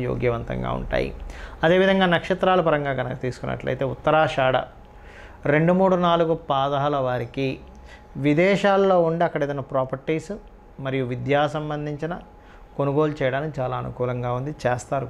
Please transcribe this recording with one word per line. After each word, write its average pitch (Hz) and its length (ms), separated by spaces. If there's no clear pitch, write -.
యోగ్యవంతంగా 64 720
ఉంటాయి. 64 300
అదేవిధంగా 190 500
నక్షత్రాల 185 520
పరంగా 147 320
కనుక 127 260
తీసుకున్నట్లయితే 131 680
ఉత్తరాషాఢ 147 640
రెండు, 165 260
మూడు, 185 180
నాలుగు 170 260
పాదాల 139 460
వారికి 123 380
విదేశాల్లో 190 680
ఉండి 165 220
అక్కడ 156 180
ఏదైనా 139 240
ప్రాపర్టీస్ 139 640
మరియు 135 260
విద్యా 127 280
సంబంధించిన 151 580
కొనుగోలు 143 440
చేయడానికి 135 400
చాలా 127 220
అనుకూలంగా 123 580
ఉంది, 143 120
చేస్తారు 123 460